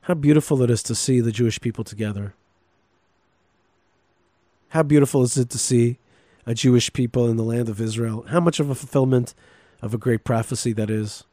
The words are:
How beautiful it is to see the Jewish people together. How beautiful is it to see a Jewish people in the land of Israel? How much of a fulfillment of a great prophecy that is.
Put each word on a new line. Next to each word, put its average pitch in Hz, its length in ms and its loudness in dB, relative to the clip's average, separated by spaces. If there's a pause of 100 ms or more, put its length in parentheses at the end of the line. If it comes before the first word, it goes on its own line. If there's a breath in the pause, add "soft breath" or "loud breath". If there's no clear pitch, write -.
How 180 120 -2
beautiful 147 480 2
it 123 80 2
is 117 140 0
to 117 120 -4
see 127 260 0
the 113 120 -2
Jewish 113 260 0
people 117 240 -6
together. 104 500 -8 (2250)
How 160 140 0
beautiful 143 400 4
is 120 140 0
it 123 120 0
to - 80 -8
see 120 400 2 (480 soft breath)
a 117 80 -4
Jewish 123 400 2
people 120 340 0
in 117 80 0
the 113 80 -2
land 117 240 -2
of 107 140 -6
Israel? 113 480 -4
How 170 100 2
much 170 200 0
of 143 100 0
a 135 60 -2
fulfillment 131 580 0 (480 soft breath)
of 104 120 -8
a 117 40 -4
great 113 260 -2
prophecy 117 500 -4
that 107 160 -4
is. 107 440 -6